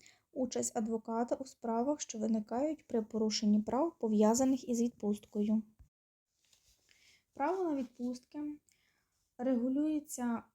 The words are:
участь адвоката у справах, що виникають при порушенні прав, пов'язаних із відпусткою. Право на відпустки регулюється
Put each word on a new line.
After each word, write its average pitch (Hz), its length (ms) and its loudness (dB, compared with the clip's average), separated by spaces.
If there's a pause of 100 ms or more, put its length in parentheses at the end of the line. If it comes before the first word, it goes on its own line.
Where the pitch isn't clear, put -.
(320)
участь 247 440 -4
адвоката 226 580 -2
у 269 100 -4
справах, 240 560 -2
що - 180 -10
виникають 226 680 -2
при 233 160 0
порушенні 214 600 2
прав, 294 360 0
пов'язаних 233 680 4
із 240 140 2
відпусткою. 214 800 0 (1700)
Право 359 300 -2
на 311 100 -2
відпустки 247 640 -8 (1000)
регулюється 262 1040 -2 (120)